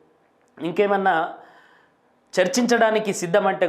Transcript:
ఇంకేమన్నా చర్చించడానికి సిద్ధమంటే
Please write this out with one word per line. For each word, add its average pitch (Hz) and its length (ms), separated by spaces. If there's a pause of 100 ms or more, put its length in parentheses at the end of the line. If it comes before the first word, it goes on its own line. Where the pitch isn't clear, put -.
(680)
ఇంకేమన్నా 196 460 (1200)
చర్చించడానికి 220 760 (100)
సిద్ధమంటే 185 480